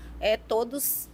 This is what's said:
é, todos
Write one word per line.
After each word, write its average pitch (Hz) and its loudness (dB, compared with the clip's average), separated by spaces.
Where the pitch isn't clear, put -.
é, 214 4
todos 240 -2